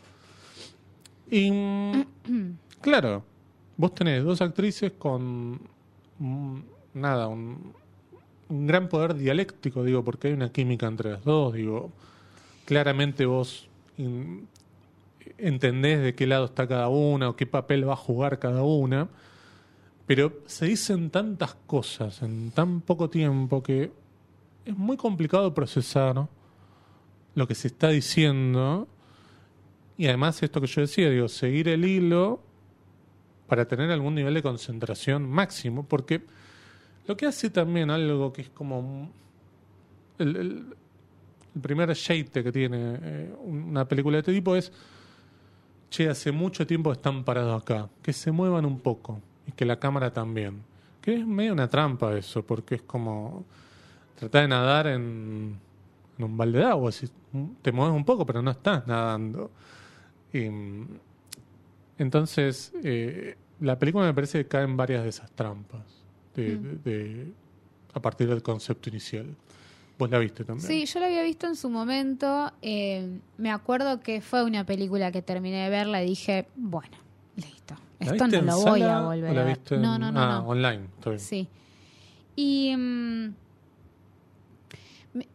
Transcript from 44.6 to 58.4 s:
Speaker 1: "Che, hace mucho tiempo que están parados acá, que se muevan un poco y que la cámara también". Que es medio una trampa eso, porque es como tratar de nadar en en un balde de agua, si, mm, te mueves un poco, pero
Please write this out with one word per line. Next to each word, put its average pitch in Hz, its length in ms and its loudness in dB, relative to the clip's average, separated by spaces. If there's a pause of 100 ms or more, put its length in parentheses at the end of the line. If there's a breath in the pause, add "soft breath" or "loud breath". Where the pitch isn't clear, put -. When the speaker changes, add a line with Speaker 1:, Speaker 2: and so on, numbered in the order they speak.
Speaker 1:
"Che, 160 200 2
hace 143 200 -2
mucho 165 360 -2
tiempo 160 240 2
que 123 60 2
están 135 280 -2
parados 120 380 0
acá, 107 260 -2 (140)
que 151 100 -2
se 160 200 -2
muevan 170 340 2
un 131 140 -2
poco 113 400 -2 (260)
y 139 60 -12
que - 140 0
la 120 120 2
cámara 139 340 0
también". 110 500 -4 (400 soft breath)
Que 226 140 0
es 226 100 -2
medio 214 260 0
una 135 160 2
trampa 127 480 2
eso, 104 280 -4
porque 117 320 -4
es - 60 -8
como 117 600 -6 (760 soft breath)
tratar 143 240 4
de 143 60 4
nadar 135 380 4
en 110 720 -4 (600)
en 117 60 -4
un 110 120 -4
balde 117 240 2
de 208 40 6
agua, 143 280 2
si, - 140 -8 (260)
mm, 139 140 -4 (160)
te 127 100 2
mueves 147 240 4
un 143 80 0
poco, 226 220 2
pero 117 160 0